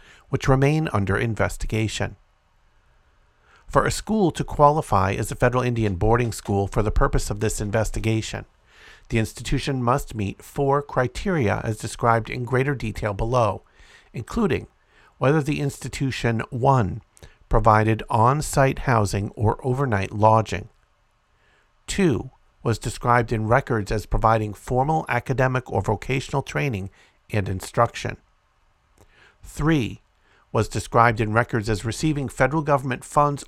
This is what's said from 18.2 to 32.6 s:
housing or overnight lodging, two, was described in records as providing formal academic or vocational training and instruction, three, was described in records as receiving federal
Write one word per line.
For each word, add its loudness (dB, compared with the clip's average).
housing 0
or -2
overnight -2
lodging, 2
two, 0
was 0
described 0
in -2
records 0
as -4
providing 2
formal -2
academic 0
or 0
vocational -4
training -6
and -2
instruction, -2
three, -2
was 0
described 2
in 0
records 0
as -2
receiving -2
federal 0